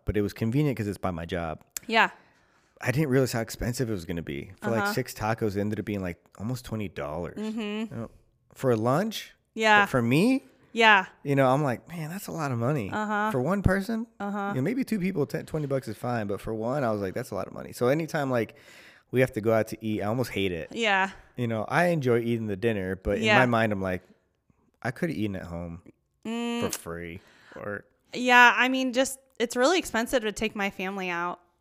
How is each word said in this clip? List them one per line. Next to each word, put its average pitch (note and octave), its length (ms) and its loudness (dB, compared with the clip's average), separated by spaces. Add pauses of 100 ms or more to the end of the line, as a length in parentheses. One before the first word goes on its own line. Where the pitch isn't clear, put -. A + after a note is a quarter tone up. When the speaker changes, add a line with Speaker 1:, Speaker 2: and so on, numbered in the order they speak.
Speaker 1:
but - 120 -2
it G#2 60 2
was G2+ 100 -2
convenient B2+ 460 0
'cause G#2 80 -4
it's G2+ 120 -6
by F#2+ 120 -2
my E2+ 160 -6
job. E2+ 360 -6 (260)
Speaker 2:
Yeah. A3 220 4 (680)
Speaker 1:
I B2+ 120 0
didn't D3 180 2
realize B2+ 220 4
how A#2 80 0
expensive A2+ 480 -4
it A2 40 -2
was F2 120 -4
gonna E2+ 180 -4
be. C#2+ 300 -8 (100)
For, G#3 80 -2
like, A2+ 140 2
Speaker 2:
Uh-huh. G#3 80 0
Speaker 1:
six - 220 -4
tacos, G#2+ 420 -2
it G2+ 40 2
ended G#2+ 200 -2
up - 40 -6
being, G2+ 160 -4
like, F2+ 180 -6 (200)
almost A#2+ 260 -6
twenty G#2+ 240 -6
dollars. D#2 500 -6
Speaker 2:
Mm-hmm. A3 220 -6
Speaker 1:
You G#3+ 280 -6 (140)
know, - 80 -12 (440)
for C3 160 0
a A#2 60 4
lunch? D3 560 -2 (220)
Speaker 2:
Yeah. G#3+ 280 6
Speaker 1:
But G3+ 80 2
for B2 120 2
me? F3 420 4 (300)
Speaker 2:
Yeah. G#3+ 300 8 (180)
Speaker 1:
You C#3+ 140 2
know, C3+ 160 8
I'm D3 100 4
like, A#2+ 240 -2
"Man, D#3+ 220 -10
that's F#3+ 200 -10
a - 40 -8
lot D#3 180 -4
of A#2+ 80 -2
money." A#2 320 0
Speaker 2:
Uh-huh. G#3+ 400 -2
Speaker 1:
For C3+ 120 0
one F#3+ 200 0
person? G3 440 0 (120)
Speaker 2:
Uh-huh. G3+ 360 -6
Speaker 1:
You - 20 -
know, - 60 0
maybe A#3+ 220 -2
two A3 140 -4
people, F3 280 -2
ten, D3 180 -6
twenty D3+ 220 -4
bucks C3+ 200 -4
is G#2+ 120 -8
fine. A#2+ 280 -2
But G2 140 -4
for A2+ 140 -6
one, A#2+ 280 -2
I A#2 80 0
was G#2 120 -2
like, F#2+ 100 -2
"That's A#2+ 180 -6
a G#2+ 40 -6
lot F#2 120 -4
of - 60 -14
money." - 220 -12
So B2 140 0
anytime, D3 420 0
like, A2+ 240 0 (560)
we B2 100 2
have B2+ 140 2
to A2 80 -2
go A2 100 4
out A2 160 4
to - 160 -10
eat, G#2+ 160 -2
I G2 60 -2
almost A2+ 240 -2
hate G2 200 0
it. D#2+ 220 -6
Speaker 2:
Yeah. G3 380 0 (260)
Speaker 1:
You B2 100 -2
know, A2 220 -2
I E3+ 200 2
enjoy B2+ 320 4
eating A#2 260 0
the G2+ 100 -2
dinner, G2 400 0
but G2+ 220 0
in A3 60 0
Speaker 2:
Yeah. G#3+ 140 6
Speaker 1:
my B2+ 60 8
mind, A2+ 280 4
I'm F#2+ 100 -2
like, F#2 180 -2 (840)
"I A#2+ 100 -4
could E3+ 180 -4
have B2+ 80 -6
eaten G2+ 180 -2
at F2 80 -10
home E2+ 380 -10 (440)
Speaker 2:
Mm. A#3 360 -4
Speaker 1:
for G3 160 -2
free." E2+ 420 -10 (340)
Or - 300 -8 (300)
Speaker 2:
Yeah, B3 420 8
I B3 140 4
mean, C4 240 0
just, C4 240 0 (200)
it's A#3 180 -2
really D4+ 220 4
expensive A#3 440 -2
to G#3+ 100 -2
take A3 240 -4
my G3 140 -2
family F#3+ 400 -6
out F3 300 -4 (200)